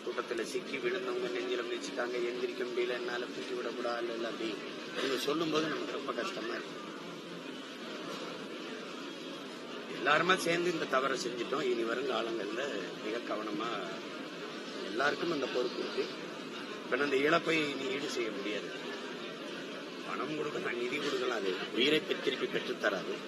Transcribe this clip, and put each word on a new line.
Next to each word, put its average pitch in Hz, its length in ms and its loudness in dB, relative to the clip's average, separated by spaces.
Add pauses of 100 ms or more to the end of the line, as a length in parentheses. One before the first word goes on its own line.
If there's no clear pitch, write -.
கூட்டத்துல 117 480 -2
சிக்கி 131 320 -2
விழுந்தவங்க 123 500 0
நெஞ்சில 120 320 0
மிதிச்சுட்டாங்க, 123 500 -2 (140)
எந்திரிக்க 123 400 -2
முடியல, 123 320 2
என்னால 120 320 -2
தூக்கி 127 240 -4
விடக்கூடாது, 120 600 0
இல்ல, 117 140 0
அப்படி 110 180 -2 (500)
அவங்க 131 180 2 (100)
சொல்லும்போது 156 460 4
நமக்கு 123 260 -2
ரொம்ப 127 220 -2
கஷ்டமா 113 380 -2
இருக்கு. - 180 -6 (3250)
எல்லாருமா 165 380 6 (100)
சேர்ந்து 170 300 4
இந்த 156 100 0 (100)
தவறை 131 280 6
செஞ்சுட்டோம். 123 480 0
இனி 117 180 4
வரும் 127 240 2
காலங்கள்ல 113 500 0 (400)
மிக 110 180 0 (100)
கவனமா, 107 380 0 (1200)
எல்லாருக்கும் 143 440 4
அந்த 131 180 2
பொறுப்பு 123 300 2
இருக்கு. 127 200 0 (800)
இப்ப 123 220 2
அந்த 135 200 4
இழப்பை 165 300 6 (180)
இனி 135 120 -2 (100)
ஈடு 143 200 0
செய்ய 117 220 2
முடியாது. 98 320 -2 (1400)
பணம் 120 320 0
கொடுக்கலாம், 117 420 0
நிதி 123 160 0
கொடுக்கலாம், 127 440 2
அது 95 100 2 (260)
உயிரை 151 300 8
பெ-, - 180 2
திருப்பி 127 300 2
பெற்றுத்தராது. 104 600 2 (120)